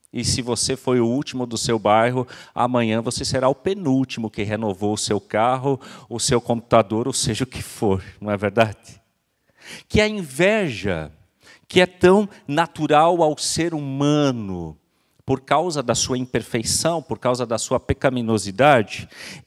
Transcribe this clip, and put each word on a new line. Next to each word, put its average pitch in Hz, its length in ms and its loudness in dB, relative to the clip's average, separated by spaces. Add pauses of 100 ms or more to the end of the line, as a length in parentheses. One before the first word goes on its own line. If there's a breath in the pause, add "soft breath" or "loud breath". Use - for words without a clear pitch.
(140)
e 120 100 -6
se - 180 -2
você 120 340 -2
foi 127 240 0
o 117 80 4
último 127 380 -4
do 117 120 -6
seu 117 220 -2
bairro, 113 480 2 (260 loud breath)
amanhã 117 480 0
você 120 240 -6
será 131 240 0
o 139 60 2
penúltimo 135 720 -2
que 110 140 -6
renovou 104 500 -2
o 107 40 -2
seu 104 220 -2
carro, 127 600 0 (300 loud breath)
o 120 100 -8
seu 123 200 2
computador, 113 680 2
ou 131 60 -4
seja 123 300 -2
o - 40 -2
que - 140 -12
for, 95 420 -2 (160)
não 104 100 -8
é 101 80 0
verdade? 104 640 -2 (880 loud breath)
Que - 140 2
a 214 60 4
inveja, 139 1040 0 (560 soft breath)
que 180 140 4
é 180 40 6
tão 190 440 4 (180 loud breath)
natural 156 760 2
ao 151 140 2
ser 170 360 -4
humano, 135 1040 -2 (460)
por 127 160 -2
causa 151 420 -2
da 123 140 -2
sua 127 220 -2
imperfeição, 127 840 -4
por 113 160 -8
causa 123 280 -2
da 113 120 -2
sua 120 220 -2
pecaminosidade, 113 1300 0 (400 loud breath)